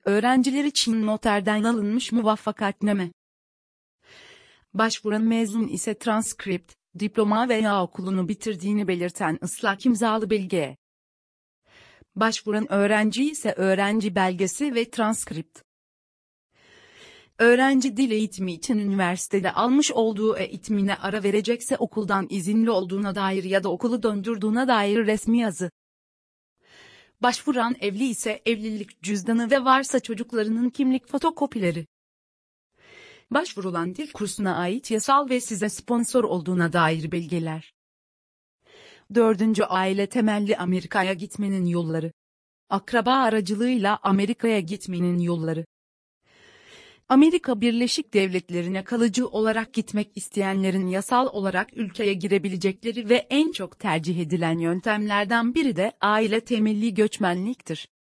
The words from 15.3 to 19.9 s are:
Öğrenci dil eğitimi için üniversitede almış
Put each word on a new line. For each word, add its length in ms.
Öğrenci 580
dil 140
eğitimi 420
için 240
üniversitede 760
almış 400